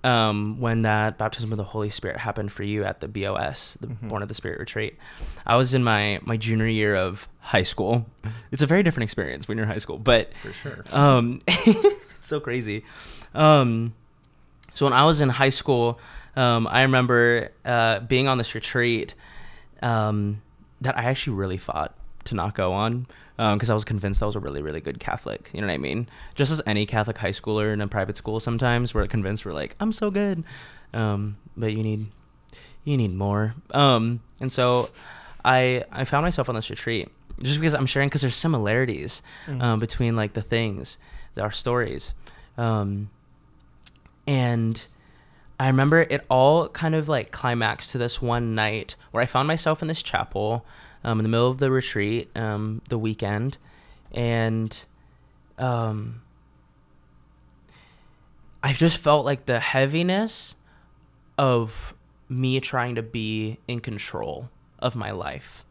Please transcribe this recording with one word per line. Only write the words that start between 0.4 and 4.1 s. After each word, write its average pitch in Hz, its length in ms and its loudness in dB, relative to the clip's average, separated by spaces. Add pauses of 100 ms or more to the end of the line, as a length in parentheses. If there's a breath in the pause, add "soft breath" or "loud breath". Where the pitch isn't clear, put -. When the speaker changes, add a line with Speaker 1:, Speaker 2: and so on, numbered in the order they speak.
Speaker 1:
when 113 220 0
that 107 360 2
baptism 110 340 -4
of 107 60 -4
the 101 60 -4
Holy 104 260 -6
Spirit - 280 -8
happened 101 340 -6
for 101 100 -10
you 101 220 -2
at 95 160 -6
the - 80 -8
B 101 180 -6
O 98 80 -2
S, - 460 -6
the 120 80 -10
Speaker 2:
Mm-hmm. 110 200 -10
Speaker 1:
Born 104 140 -4